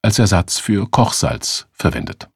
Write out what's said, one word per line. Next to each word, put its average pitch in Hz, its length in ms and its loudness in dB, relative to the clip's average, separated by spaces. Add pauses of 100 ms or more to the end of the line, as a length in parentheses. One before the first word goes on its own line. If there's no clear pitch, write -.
als - 200 2
Ersatz 90 380 2
für 101 300 -2
Kochsalz - 840 -2
verwendet. - 640 -4